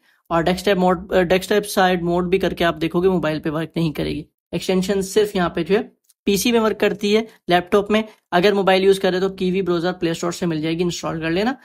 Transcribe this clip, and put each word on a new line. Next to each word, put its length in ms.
और 140
डेस्कटॉप 340
मोड, 360
अ, 80
डेस्कटॉप 440
साइड 380
मोड 260
भी 100
करके 240
आप 120
देखोगे 340
मोबाइल 300
पे 100
वर्क 280
नहीं 160
करेगी। 320
एक्सटेंशन 500
सिर्फ 320
यहाँ 140
पे 140
जो 120
है 60
पीसी 240
में 80
वर्क 180
करती 360
है, 120
लैपटॉप 420
में। 120
अगर 220
मोबाइल 300
यूज़ 160
कर 120
रहे 100
हो 80
तो 60
कीवी 260
ब्राउज़र 320
प्ले 200
स्टोर 200
से 120
मिल 160
जाएगी, 220
इंस्टॉल 380
कर 100
लेना 340